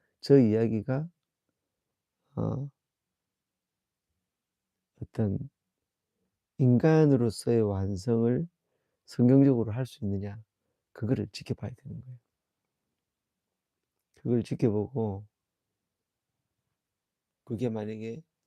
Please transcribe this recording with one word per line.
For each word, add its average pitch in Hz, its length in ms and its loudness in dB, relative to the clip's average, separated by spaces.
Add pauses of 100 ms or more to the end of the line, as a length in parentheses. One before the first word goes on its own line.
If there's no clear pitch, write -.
(220)
저 139 180 6
이야기가, 113 720 0 (1300)
어, 110 340 -6 (2250)
어떤 104 360 -4 (1200)
인간으로서의 123 1040 2
완성을 113 840 -2 (580)
성경적으로 123 680 4
할 127 140 -6
수 - 200 -12
있느냐, 101 360 -6 (520)
그거를 104 380 -4
지켜봐야 - 400 -10
되는 - 300 -16
거예요. 127 160 -20 (2000)
그걸 120 280 -2
지켜보고 107 840 -4 (2250)
그게 117 260 -6
만약에 110 520 -10 (260)